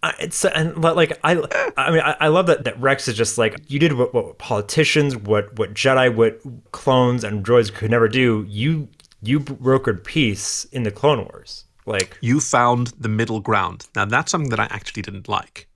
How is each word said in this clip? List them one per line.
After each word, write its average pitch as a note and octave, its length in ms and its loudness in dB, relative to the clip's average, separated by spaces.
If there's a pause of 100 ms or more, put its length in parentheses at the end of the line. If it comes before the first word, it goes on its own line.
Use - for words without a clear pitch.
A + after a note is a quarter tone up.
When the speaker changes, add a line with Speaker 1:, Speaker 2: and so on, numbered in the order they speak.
Speaker 1:
I, - 160 -2
it's, - 260 -4
and, E3 380 0
li-, E3 80 4
like, E3 320 2
I, D#3 80 4 (460)
I C3+ 140 0
mean, D#3+ 100 4
I, C#3+ 180 0
I D3+ 80 2
love E3+ 180 4
that, E3 200 2
that G#2+ 140 -6
Rex C3+ 280 0
is A#2 100 -2
just A2+ 220 -2
like, A2+ 160 2 (120)
"You C#3 120 -4
did D#3 140 4
what, B2 200 0
what - 240 -2
politicians, C#3 800 0
what, G#2 400 -2
what G#2 160 -2
Jedi, C3 400 2
what A2 260 2 (340)
clones B2 500 2
and G#2 200 -4
droids A2+ 300 4
could G#2+ 160 -4
never A#2 180 4
do. A2+ 400 2
You, C3+ 400 -4 (360)
you C3 160 0
brokered C3 640 0
peace - 640 -2
in B2+ 180 -6
the G#2+ 80 -2
Clone C#3 340 2
Wars." - 380 -20 (240)
Like, G2+ 340 -4
Speaker 2:
You B2 180 2
found A#2+ 600 0
the A2+ 100 -4
middle A2 300 -2
ground. G2 560 -4
Now, G2+ 100 0
that's A#2+ 260 -2
something D3+ 200 -2
that A#2 80 -2
I G#2+ 100 0
actually - 320 -12
didn't G2 260 -12
like. - 480 -8